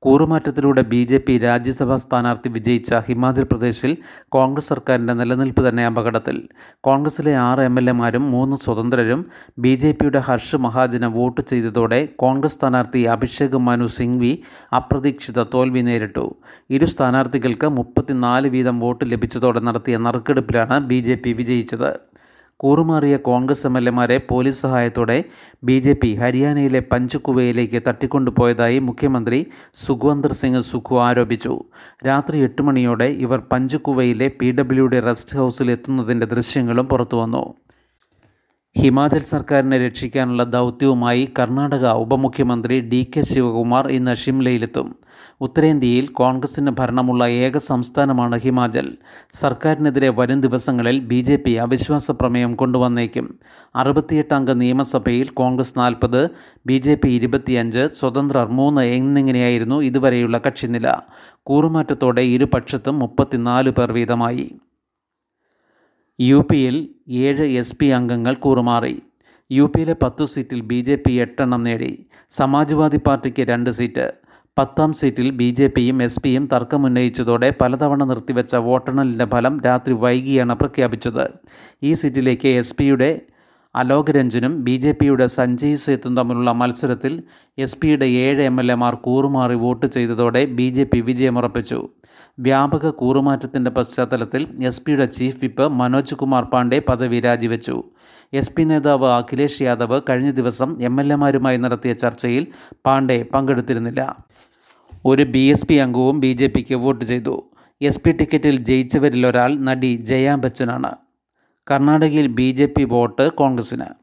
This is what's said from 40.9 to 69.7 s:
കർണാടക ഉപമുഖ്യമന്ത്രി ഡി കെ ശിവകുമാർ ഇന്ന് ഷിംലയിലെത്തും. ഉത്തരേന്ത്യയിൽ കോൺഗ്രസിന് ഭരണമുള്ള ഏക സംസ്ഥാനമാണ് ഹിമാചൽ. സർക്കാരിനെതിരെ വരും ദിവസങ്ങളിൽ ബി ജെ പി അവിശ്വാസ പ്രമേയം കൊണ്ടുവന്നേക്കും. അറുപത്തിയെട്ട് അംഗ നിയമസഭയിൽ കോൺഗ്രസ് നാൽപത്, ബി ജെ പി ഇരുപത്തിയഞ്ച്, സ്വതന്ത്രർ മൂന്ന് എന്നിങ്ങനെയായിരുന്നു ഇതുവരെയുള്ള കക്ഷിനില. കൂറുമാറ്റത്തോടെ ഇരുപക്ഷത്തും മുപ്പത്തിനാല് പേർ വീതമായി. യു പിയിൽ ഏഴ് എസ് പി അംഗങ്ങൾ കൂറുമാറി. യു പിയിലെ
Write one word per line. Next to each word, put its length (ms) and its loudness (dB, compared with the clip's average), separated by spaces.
കർണാടക 560 0
ഉപമുഖ്യമന്ത്രി 840 0
ഡി 220 0
കെ 200 -2
ശിവകുമാർ 680 0
ഇന്ന് 260 0
ഷിംലയിലെത്തും. 760 -2
ഉത്തരേന്ത്യയിൽ 720 2
കോൺഗ്രസിന് 580 0
ഭരണമുള്ള 520 0
ഏക 240 0
സംസ്ഥാനമാണ് 800 0
ഹിമാചൽ. 480 0
സർക്കാരിനെതിരെ 800 0
വരും 300 0
ദിവസങ്ങളിൽ 580 0
ബി 220 -2
ജെ 160 2
പി 160 0
അവിശ്വാസ 580 -2
പ്രമേയം 440 0
കൊണ്ടുവന്നേക്കും. 720 0
അറുപത്തിയെട്ട് 600 0
അംഗ 160 0
നിയമസഭയിൽ 800 0
കോൺഗ്രസ് 460 -2
നാൽപത്, 440 0
ബി 120 2
ജെ 160 2
പി 160 0
ഇരുപത്തിയഞ്ച്, 760 0
സ്വതന്ത്രർ 540 0
മൂന്ന് 400 2
എന്നിങ്ങനെയായിരുന്നു 920 2
ഇതുവരെയുള്ള 580 2
കക്ഷിനില. 500 -2
കൂറുമാറ്റത്തോടെ 840 0
ഇരുപക്ഷത്തും 720 0
മുപ്പത്തിനാല് 720 0
പേർ 200 0
വീതമായി. 560 -2
യു 220 6
പിയിൽ 360 2
ഏഴ് 380 0
എസ് 220 -4
പി 100 2
അംഗങ്ങൾ 480 0
കൂറുമാറി. 600 0
യു 160 4
പിയിലെ 280 -2